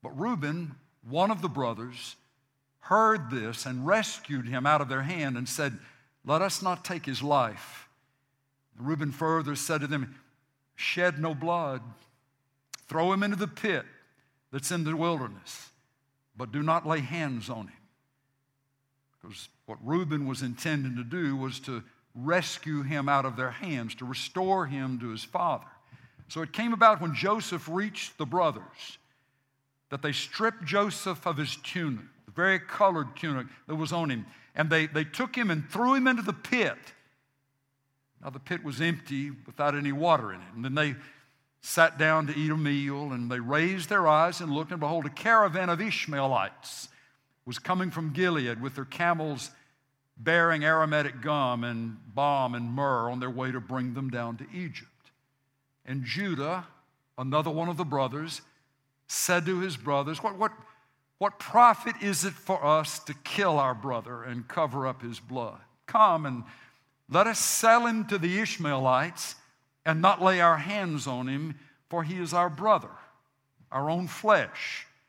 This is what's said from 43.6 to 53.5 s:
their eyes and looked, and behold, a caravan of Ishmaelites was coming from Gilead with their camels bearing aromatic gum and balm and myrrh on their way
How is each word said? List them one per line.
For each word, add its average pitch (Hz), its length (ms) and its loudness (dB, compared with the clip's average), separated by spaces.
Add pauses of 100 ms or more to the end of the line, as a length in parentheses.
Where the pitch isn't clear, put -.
their 196 180 4
eyes 160 340 4
and 160 100 -4
looked, 151 200 -4
and 180 80 -6
behold, 151 260 -2
a 151 40 -4
caravan 190 600 4
of 170 120 0
Ishmaelites 135 1080 -2 (560)
was 123 140 -10
coming 185 320 -2
from 160 220 -4
Gilead 139 480 0
with 131 120 -8
their 135 120 -10
camels 160 640 -2 (680)
bearing 165 460 4
aromatic 151 580 2
gum 127 420 0
and 113 520 -8
balm 135 400 2
and 120 160 -4
myrrh 127 400 0
on 127 80 -4
their 123 100 -4
way 127 220 -4